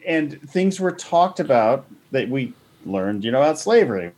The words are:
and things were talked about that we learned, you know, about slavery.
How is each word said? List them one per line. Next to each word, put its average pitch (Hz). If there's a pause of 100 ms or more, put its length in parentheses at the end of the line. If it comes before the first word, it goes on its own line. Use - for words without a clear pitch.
and 156
things 190
were 180
talked 180
about 131 (280)
that 123
we 127 (320)
learned, 98
you 113
know, 131
about 151
slavery. 123